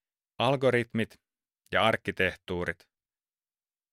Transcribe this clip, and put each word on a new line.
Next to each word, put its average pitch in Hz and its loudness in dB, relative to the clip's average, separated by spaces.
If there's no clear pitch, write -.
algoritmit 120 0
ja 92 2
arkkitehtuurit 92 -4